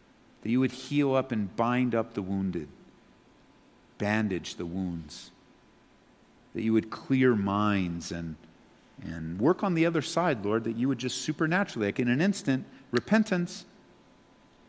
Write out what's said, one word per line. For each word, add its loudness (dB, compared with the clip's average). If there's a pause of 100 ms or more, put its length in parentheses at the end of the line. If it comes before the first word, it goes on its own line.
(420)
that -4
you 4
would 2
heal 0
up 2
and -2
bind 2
up 0
the -2
wounded, -2 (1300)
bandage -2
the -8
wounds, -8 (1300)
that -4
you 2
would 2
clear 2
minds 0
and, -8 (680)
and -6
work 2
on 2
the 4
other 2
side, 0
Lord, 0
that -2
you 0
would 0
just -6
supernaturally, 0
like -2
in 2
an 2
instant, 0 (260)
repentance, 0 (1040)